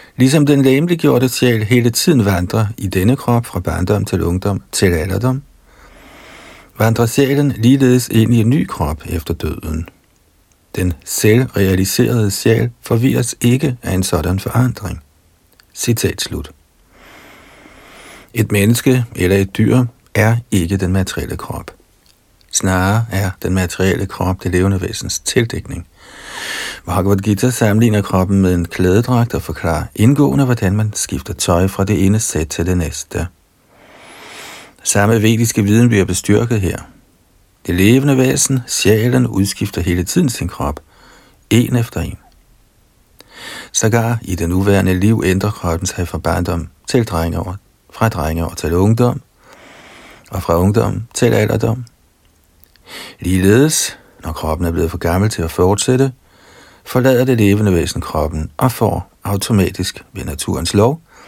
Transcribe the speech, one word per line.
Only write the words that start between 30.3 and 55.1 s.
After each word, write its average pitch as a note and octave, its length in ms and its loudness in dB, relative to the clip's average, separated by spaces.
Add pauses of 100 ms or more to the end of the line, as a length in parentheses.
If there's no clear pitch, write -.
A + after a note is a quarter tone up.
hvordan A2+ 300 0
man G#2+ 180 -2
skifter - 400 -8
tøj F2+ 340 0
fra G2 160 -2
det G2 220 2
ene G#2 140 4
sæt D#2 280 -4
til - 180 -4
det F2+ 120 0
næste. E2 500 -6 (1600)
Samme G#2 380 2
vediske A2+ 420 2
viden A2+ 240 4
bliver G2+ 180 4
bestyrket G#2 560 0
her. - 160 -4 (920)
Det E2+ 80 -2
levende B2+ 420 4
væsen, C3 500 2
sjælen, A#2+ 600 0
udskifter G2+ 540 -2
hele F2 220 0
tiden E3+ 260 0
sin - 180 -6
krop, - 320 -6 (720)
en B2 260 2
efter A#2 260 -2
en. C2+ 160 -8 (1500)
Sågar A2+ 500 0
i F#2 140 -6
det E2 140 -4
nuværende F#2+ 500 2
liv G#2+ 260 2
ændrer F#2+ 260 0
kroppen F2 360 -4
sig F2+ 200 -6
fra - 100 -8
barndom E2 500 -2 (200)
til A#2+ 180 2
drengeår, E2+ 520 -4 (360)
fra A2+ 160 0
drengeår E2 440 -4
til D#2+ 200 -4
ungdom, A2+ 480 2 (1120)
og F#2 120 -6
fra E2+ 160 0
ungdom G2+ 440 0 (100)
til A#2 200 2
alderdom. A2 520 0 (1300)
Ligeledes, G2+ 800 2 (260)
når E2 80 -8
kroppen D#2+ 360 -4
er E2 40 -2
blevet E2 200 -2
for - 60 -10
gammel F2+ 320 0